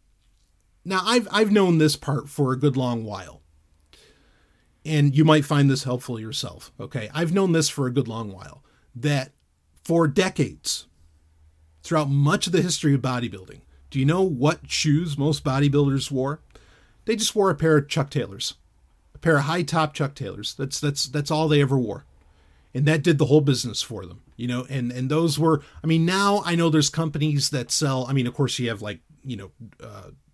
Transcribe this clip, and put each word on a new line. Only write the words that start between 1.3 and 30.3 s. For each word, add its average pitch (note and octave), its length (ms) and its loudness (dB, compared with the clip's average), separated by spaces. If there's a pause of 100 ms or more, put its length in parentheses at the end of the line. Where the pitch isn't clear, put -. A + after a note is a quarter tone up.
I've G#3 200 2
known F#3 280 4
this D#3 160 4
part - 340 -6
for C3 240 -2
a C3 60 -4
good C#3 180 2
long A#2+ 260 -2
while, G2 380 -12 (1400)
and D3 300 2
you D#3 100 6
might D#3 180 6
find C#3+ 260 2
this C3+ 140 0
helpful B2 360 -6
yourself. A2 600 -10
Okay. G#2+ 340 -10
I've E3 200 -2
known F#3+ 180 2
this D#3+ 160 2
for C3+ 200 -4
a B2 40 -4
good B2 160 0
long A2 240 -8
while, - 320 -18 (320)
that C#3 360 -4 (520)
for E3 240 4
decades, - 800 -2 (960)
throughout D#3 260 0
much C#3+ 380 2
of E3+ 60 -2
the F3+ 80 4
history D#3+ 320 0
of C3 80 0
bodybuilding, A#2 600 -6 (280)
do C#3 100 -4
you C3+ 60 2
know F3 180 2
what D3+ 460 -2
shoes D3+ 480 0
most C#3 260 -2
bodybuilders C#3 680 2
wore? C3+ 300 -4 (640)
They A3+ 100 0
just A3 200 -2
wore G3 140 4
a F3+ 60 2
pair D#3+ 220 4
of C#3+ 100 0
Chuck - 220 -2
Taylors, G#2 460 -6 (580)
a - 60 -20
pair D#3+ 180 4
of C#3 60 2
high E3 180 -2
top D#3+ 320 -2
Chuck C#3+ 220 -4
Taylors. G2+ 400 -10
That's, C#3 240 -8
that's, - 260 -4
that's C#3+ 260 -6
all D#3 160 0
they D3 140 4
ever C#3 160 2
wore. A2+ 280 -4 (680)
And C3 140 0
that D#3 160 2
did E3 140 4
the E3 100 2
whole D3+ 140 6
business B2+ 400 0
for F#2+ 240 -10
them, F2+ 160 -18 (140)
you A#2+ 120 -8
know, B2 220 -4
and, B2+ 220 -4
and B2+ 180 -6
those D#3 300 0
were, D#3+ 220 4 (200)
I D3+ 60 -6
mean, E3 180 4
now G3+ 400 2
I F3 100 0
know E3+ 140 2
there's D3+ 200 4
companies D3+ 640 -2
that B2 200 -6
sell, C3 360 0
I C3+ 60 -2
mean, C3 140 2
of A#2+ 60 -6
course C3 260 -2
you B2 80 -2
have, G#2+ 140 -6
like, G#2 180 -8 (240)
you B2+ 140 -10
know, G2 140 -16 (300)
uh, G#2 280 -18 (240)